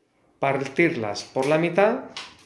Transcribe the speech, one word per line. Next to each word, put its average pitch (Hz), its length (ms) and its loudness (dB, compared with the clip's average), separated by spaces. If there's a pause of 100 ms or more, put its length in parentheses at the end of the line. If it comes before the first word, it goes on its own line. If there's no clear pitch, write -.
(380)
partirlas 135 840 0
por 131 220 -2
la 156 120 2
mitad 196 460 2 (420)